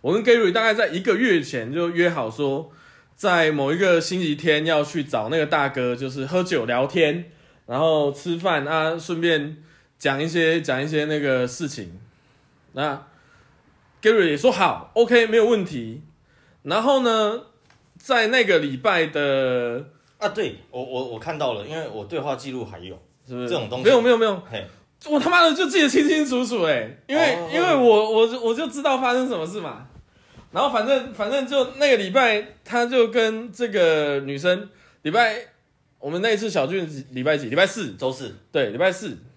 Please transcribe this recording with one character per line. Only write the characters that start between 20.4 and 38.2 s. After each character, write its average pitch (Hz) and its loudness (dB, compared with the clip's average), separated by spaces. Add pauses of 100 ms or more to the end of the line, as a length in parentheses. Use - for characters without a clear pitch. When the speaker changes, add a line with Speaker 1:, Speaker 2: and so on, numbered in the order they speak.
Speaker 2:
我， 127 -8
我， 127 -6
我 110 -10
看 156 -8
到 135 -2
了， 104 -8
因 156 -10
为 151 -10
我 104 -12
对 143 -8
话 139 -4
记 135 -12
录 127 -8
还 92 -10
有。 92 -16 (240)
Speaker 1:
是 127 -14
不 123 -8
是？ 123 -6
Speaker 2:
这 117 -2
种 110 -4
东 123 -6
西。 131 -6
Speaker 1:
没 220 8
有， 247 8
没 240 2
有， 233 4
没 226 2
有。 190 -2
Speaker 2:
嘿。 101 -10 (420)
Speaker 1:
我 294 2
他 311 0
妈 349 6
的 320 4
就 339 0
记 359 2
得 294 4
清 294 4
清 311 2
楚 247 -2
楚 214 -2
欸， 120 -2
因 277 -2
为， 302 2
Speaker 2:
哦。 170 -8
Speaker 1:
因 330 0
为 359 2
我， 220 6
我， 226 2
我 233 0
就 294 -2
知 277 -8
道 277 2
发 247 0
生 254 0
什 226 -4
么 160 -6
事 196 -10
嘛。 127 -12 (640)
然 190 -2
后 277 2
反 226 0
正， 262 0
反 214 -4
正 269 -2
就 254 0
那 277 4
个 233 6
礼 190 -4
拜， 220 2 (200)
他 240 -2
就 240 2
跟 220 -2
这 240 -4
个 156 2
女 139 -8
生， 180 -2 (340)
礼 151 -2
拜， 220 2 (640)
我 143 -8
们 175 -4
那 220 0
一 208 2
次 208 -4
小 156 0
聚 185 -4 (280)
礼 127 -8
拜 151 2
几？ 131 -8
礼 117 -6
拜 180 4
四。 185 -6
Speaker 2:
周 131 -4
四。 127 -12 (140)